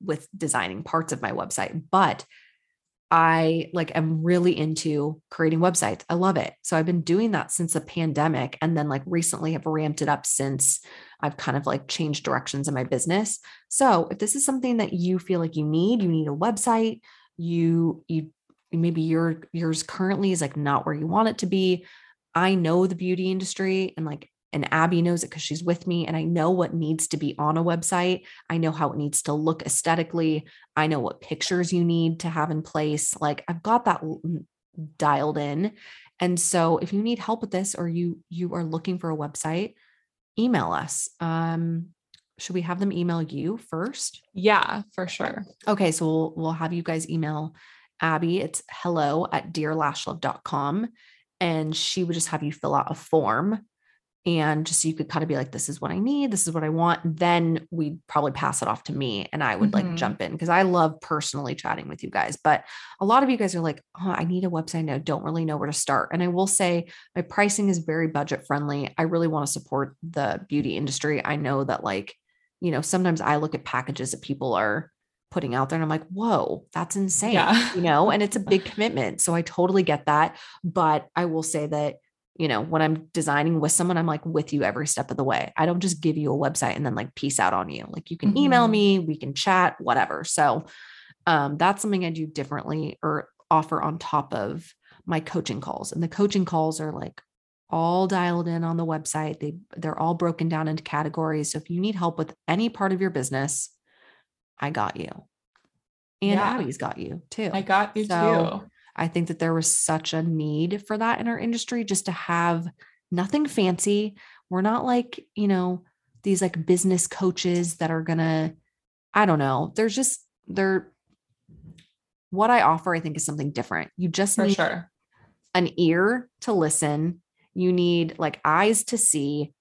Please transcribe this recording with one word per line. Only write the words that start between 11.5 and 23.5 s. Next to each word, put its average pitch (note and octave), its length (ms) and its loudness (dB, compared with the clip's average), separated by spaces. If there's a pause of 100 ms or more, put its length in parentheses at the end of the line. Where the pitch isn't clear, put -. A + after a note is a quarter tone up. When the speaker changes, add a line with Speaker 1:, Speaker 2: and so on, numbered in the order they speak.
Speaker 1:
of, C#3 80 -4
like, C3+ 220 -2
changed D3+ 360 -4
directions C#3 440 -2
in D3 60 -2
my B2+ 100 -2
business. F3 540 0 (300)
So A3 420 4
if F#3+ 80 -8
this G#3 160 -2
is C#4 120 0
something B3+ 320 0
that G#3 160 0
you F3+ 240 2
feel F3 220 0
like E3 160 -4
you D3+ 100 0
need, F#3 360 2
you F#3 60 2
need D#3+ 180 2
a D3 80 -2
website, A3+ 640 0 (360)
you, E3 720 2
you, D#3+ 220 -2 (420)
maybe E3 300 2
your, D#3+ 400 0 (100)
yours D#3+ 300 -2
currently F#3+ 500 0
is, E3+ 80 0
like, C#3 160 -4
not C#3+ 300 0
where D#3 80 -2
you D3+ 120 -4
want G#3 220 2
it A3 100 -2
to - 80 -2
be. F#3 380 2 (500)
I F#3 200 4
know F3 320 4
the F#3 80 -4
beauty F3+ 360 -2
industry F#3+ 680 -2